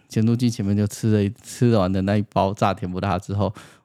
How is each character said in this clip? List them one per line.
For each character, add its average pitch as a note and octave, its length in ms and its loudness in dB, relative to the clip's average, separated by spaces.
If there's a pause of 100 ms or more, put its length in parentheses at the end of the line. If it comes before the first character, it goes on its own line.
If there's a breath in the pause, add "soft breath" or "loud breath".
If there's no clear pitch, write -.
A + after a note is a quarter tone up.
咸 A2 180 0
酥 A#2 80 4
鸡 A#2+ 160 0
前 G#2+ 140 -4
面 G2+ 140 2
就 G#2 100 2
吃 A2 240 -2
了， G#2 220 2 (100)
吃 A#2+ 320 0
完 F#2 160 2
的 F#2+ 120 0
那 G2+ 120 2
一 G#2+ 60 2 (100)
包 G2 220 0
炸 G2+ 180 0
甜 F#2+ 180 -6
不 F2+ 100 -8
辣 F#2+ 180 -2
之 G2 160 -8
后， G2 180 0 (340 loud breath)